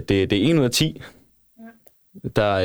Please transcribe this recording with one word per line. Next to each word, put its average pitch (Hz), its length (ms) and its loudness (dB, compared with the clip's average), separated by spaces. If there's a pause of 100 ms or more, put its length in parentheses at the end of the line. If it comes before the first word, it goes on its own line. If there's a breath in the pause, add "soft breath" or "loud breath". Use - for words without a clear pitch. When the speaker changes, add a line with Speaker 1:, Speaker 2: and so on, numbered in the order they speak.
Speaker 1:
det, 98 220 0
det - 20 -4
er 104 180 2
en 165 80 2
ud 139 60 2
af 123 60 0
ti, 156 320 -2 (1200 loud breath)
Speaker 2:
Ja. 135 120 -8
Speaker 1:
der, 104 180 2 (100)